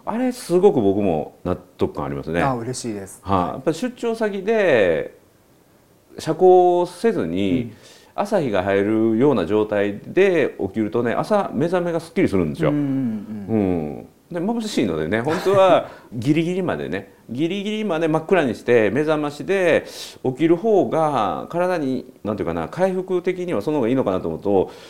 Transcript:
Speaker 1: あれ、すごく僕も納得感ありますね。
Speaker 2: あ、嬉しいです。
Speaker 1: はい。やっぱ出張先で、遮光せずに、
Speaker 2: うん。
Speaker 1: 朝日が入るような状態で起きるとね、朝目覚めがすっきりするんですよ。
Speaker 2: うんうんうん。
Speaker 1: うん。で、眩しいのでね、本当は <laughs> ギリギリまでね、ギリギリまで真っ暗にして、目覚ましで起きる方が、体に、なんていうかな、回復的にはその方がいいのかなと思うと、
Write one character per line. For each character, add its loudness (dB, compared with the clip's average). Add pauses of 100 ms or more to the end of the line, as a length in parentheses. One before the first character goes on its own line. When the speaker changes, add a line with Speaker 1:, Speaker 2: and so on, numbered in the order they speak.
Speaker 1:
あ -6
れ、 -2
す 0
ご 6
く 2
僕 4
も -2 (100)
納 0
得 -4
感 -6
あ -6
り -6
ま -8
す -8
ね。 0
Speaker 2:
あ、 0
嬉 -8
し -8
い -8
で -10
す。 -20
Speaker 1:
は 0
い。 2 (140)
や -8
っ -14
ぱ -2
出 -6
張 -4
先 -4
で、 2 (1000)
遮 -4
光 6
せ -2
ず -2
に、 0
Speaker 2:
う -6
ん。 -14 (420)
Speaker 1:
朝 0
日 0
が 0
入 2
る 2
よ 4
う 4
な 0
状 2
態 -2
で 2
起 -2
き -6
る 0
と 0
ね、 0
朝 0
目 0
覚 0
め -2
が -2
す -14
っ -20
き 0
り 4
す 0
る 2
ん -4
で -8
す -2
よ。 2
Speaker 2:
う 0
ん 0
う 0
ん -4
う -2
ん。 0
Speaker 1:
う -14
ん。 -18 (260)
で、 -4
眩 -4
し 0
い 2
の -2
で -2
ね、 0
本 -2
当 2
は 4 (160)
<laughs> -20
ギ 0
リ 2
ギ -2
リ -2
ま -2
で -6
ね、 -8 (160)
ギ -2
リ -4
ギ -4
リ -4
ま -2
で 0
真 2
っ -8
暗 2
に 0
し -16
て、 4
目 0
覚 0
ま -4
し -12
で 2 (380)
起 0
き 0
る 4
方 2
が、 0
体 -2
に、 -4 (100)
な -2
ん -2
て -4
い -2
う -4
か -2
な、 -4
回 0
復 -2
的 -4
に -6
は -2
そ -4
の 0
方 0
が 2
い 2
い 2
の 0
か 0
な 0
と -6
思 -4
う -8
と、 0 (180)